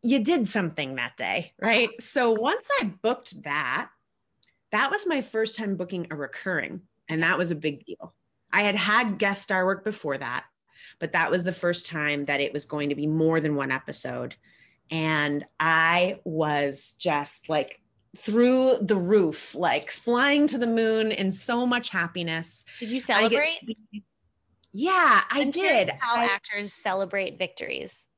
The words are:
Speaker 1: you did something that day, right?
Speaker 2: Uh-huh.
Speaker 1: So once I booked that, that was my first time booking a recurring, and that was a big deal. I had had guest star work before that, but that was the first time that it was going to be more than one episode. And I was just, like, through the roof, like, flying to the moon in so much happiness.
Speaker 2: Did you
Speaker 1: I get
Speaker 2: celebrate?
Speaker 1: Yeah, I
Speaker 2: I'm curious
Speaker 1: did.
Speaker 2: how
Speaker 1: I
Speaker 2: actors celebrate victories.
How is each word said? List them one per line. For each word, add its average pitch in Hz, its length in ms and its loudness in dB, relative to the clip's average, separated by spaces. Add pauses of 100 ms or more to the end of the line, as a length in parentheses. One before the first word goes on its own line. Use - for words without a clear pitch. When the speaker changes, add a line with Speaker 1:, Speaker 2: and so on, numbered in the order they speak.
Speaker 1:
you 240 220 2
did 262 240 2
something 156 480 -2
that 120 200 -6
day, 101 440 -4
right? 226 280 2
Speaker 2:
Uh-huh. 226 120 -10
Speaker 1:
So 247 320 2
once 269 360 0 (120)
I - 40 -2
booked - 600 -4
that, 143 460 -2 (800)
that 233 180 2
was 403 160 -2
my 302 140 0
first 220 360 -2
time 202 200 -4
booking 175 340 -6
a 156 60 -8
recurring, 147 640 -6 (260)
and 160 140 -2
that 165 160 2
was 170 120 0
a 165 60 -2
big 147 280 -6
deal. - 300 -16 (380)
I 202 100 2
had 208 140 2
had 208 420 2
guest 196 240 0
star 185 220 2
work 190 200 0
before 156 340 -4
that, 127 260 -6 (540)
but 165 140 -6
that 165 180 2
was 175 140 2
the 185 80 0
first 175 340 -2
time 147 380 -2
that 143 160 0
it 139 120 -2
was 147 120 -4
going 147 240 -4
to 143 60 0
be 147 120 -4
more 160 340 2
than 151 160 0
one 135 140 -2
episode. 131 640 -6 (560)
And 151 540 0 (160)
I 165 640 2
was 147 760 -2
just, 147 500 -2
like, 151 320 -2 (360)
through 247 640 4
the 202 160 2
roof, 175 580 2
like, 147 360 0
flying 285 580 4
to 294 100 -2
the 233 80 0
moon 220 460 2
in 196 180 0
so 240 340 0
much 247 260 0
happiness. 170 760 -4 (160)
Speaker 2:
Did 220 100 -8
you 247 60 -4
Speaker 1:
I 226 320 2
get - 20 4
Speaker 2:
celebrate? 294 460 0 (960)
Speaker 1:
Yeah, 269 200 -2
I 285 500 4
Speaker 2:
I'm 285 100 0
curious 330 340 2
Speaker 1:
did. - 140 -4
Speaker 2:
how 240 160 0
Speaker 1:
I 240 80 2
Speaker 2:
actors 202 480 -4
celebrate 196 680 -4
victories. - 680 -8 (120)